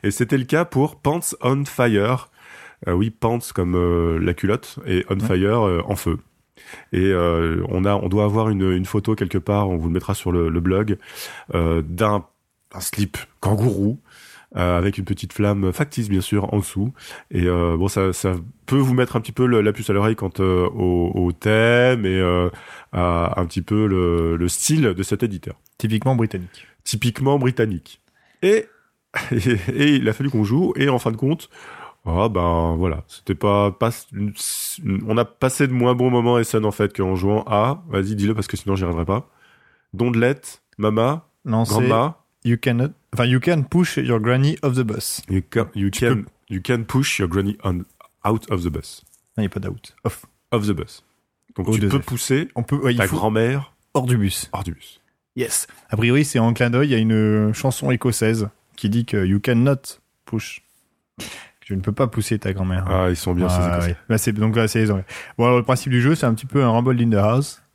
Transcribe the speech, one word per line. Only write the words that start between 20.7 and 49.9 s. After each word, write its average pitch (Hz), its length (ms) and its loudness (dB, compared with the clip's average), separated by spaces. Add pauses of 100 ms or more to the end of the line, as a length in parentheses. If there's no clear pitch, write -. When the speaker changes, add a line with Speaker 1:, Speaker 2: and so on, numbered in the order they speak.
Speaker 1:
au 90 160 0
thème 117 720 4
et, 92 140 2
euh, 90 280 2 (440)
à 85 480 0
un 87 60 0
petit 87 160 -6
peu 107 240 0
le, 85 500 2
le 87 120 0
style 151 340 0 (120)
de 92 80 -4
cet 107 220 -2
éditeur. 95 320 -6 (220)
Speaker 2:
Typiquement 110 360 0
britannique. 101 500 -4 (200)
Speaker 1:
Typiquement 135 560 0
britannique. 110 600 -2 (420)
Et, 208 240 2 (340)
<laughs> - 320 -8
et, 113 260 2 (160)
et 147 220 4
il 123 120 2
a 107 40 0
fallu 139 180 -4
qu'on 107 140 2
joue, 131 320 0
et 139 120 2
en 123 120 0
fin 117 100 -2
de 113 60 -4
compte, 143 340 -4 (600)
ah 98 200 2
ben 85 480 2
voilà, 82 280 -2
c'était - 280 -8
pas, 101 360 2
pas, 113 200 -2 (1160)
on 110 120 0
a 120 80 2
passé 135 400 0
de 127 80 -2
moins 123 200 4
bons 123 160 2
moments 120 280 4
Essen 113 260 0
en 104 60 2
fait 104 260 -2
qu'en 95 200 0
jouant 101 300 0
à, 117 440 0
vas-y 101 240 -2
dis-le 104 200 0
parce 107 120 -4
que - 100 -8
sinon 98 200 -4
j'y 95 80 -2
arriverai 85 200 -2
pas, 101 240 -2 (640)
Dondelette, 120 680 -2 (160)
Mama, 113 500 0 (160)
Speaker 2:
Non, 113 220 0
c'est 101 80 -2
Speaker 1:
Grandma, 123 500 2 (240)
Speaker 2:
You 117 80 4
cannot, 123 320 0 (260)
enfin, 120 120 2
you 127 140 2
can 165 240 2
push 170 340 0
your 120 220 0
granny 131 420 2
off 135 120 0
the 127 80 0
bus. - 460 -4
Speaker 1:
You 95 220 0
can, 113 240 0
you 98 160 0
Speaker 2:
Tu - 160 -6
Speaker 1:
can, 123 80 2
Speaker 2:
peux 104 100 -2 (240)
Speaker 1:
you 95 160 -6
can 117 200 -2
push 131 340 -2
your 95 100 0
granny 98 340 -2
on, 90 180 -2 (460)
out 107 240 -2
of 90 140 -2
the 87 40 0
bus. 80 340 -10 (340)
Speaker 2:
Non, 113 60 -2
il 101 40 -2
n'y - 0 -
a 90 40 -4
pas - 100 -8
d'out. - 340 -12 (100)